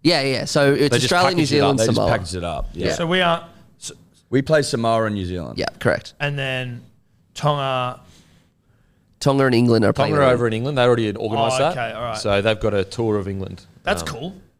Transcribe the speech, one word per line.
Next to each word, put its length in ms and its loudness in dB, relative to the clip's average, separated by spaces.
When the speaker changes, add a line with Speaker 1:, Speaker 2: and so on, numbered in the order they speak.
Speaker 1:
Yeah, 220 2
yeah. 220 -2
So 280 2
it's 80 2
Speaker 2:
They 60 4
just 140 0
Speaker 1:
Australia, 220 2
New 80 2
Speaker 2:
packaged 100 0
it 20 2
up. 60 4
Speaker 1:
Zealand, 180 2
Speaker 3:
They 60 4
just 100 2
Speaker 1:
Samoa. 160 2
Speaker 3:
packaged 240 -4
it 80 -6
up. 300 -6
Yeah. 220 -2
Speaker 4:
So 120 -4
we 140 0
are. 260 0
So 160 -16
Speaker 3:
We 100 2
play 220 4
Samoa 420 0
and 100 -2
New 100 -2
Zealand. 340 -6
Speaker 1:
Yeah, 80 -2
correct. 400 -2
Speaker 4:
and 180 -4
then 440 -6
Tonga. 640 -2
Speaker 1:
Tonga 260 2
and 100 4
England 300 4
are 80 4
playing 200 0
Speaker 2:
Tonga 100 2
are 40 4
Speaker 1:
early. 60 4
Speaker 2:
over 140 0
in 60 0
England. 240 -4
They 60 4
already 220 4
had 120 -2
organised 380 0
Speaker 4:
Oh, 80 0
Speaker 2:
that. 140 0
Speaker 4:
okay, 160 -6
all 100 -10
right. 140 -6
Speaker 2:
So 240 0
they've 180 2
got 140 -2
a 100 0
tour 340 -2
of 100 -4
England. 380 -10
Speaker 4:
That's 180 -2
Speaker 2:
Um, 60 -8
Speaker 4:
cool. 280 -10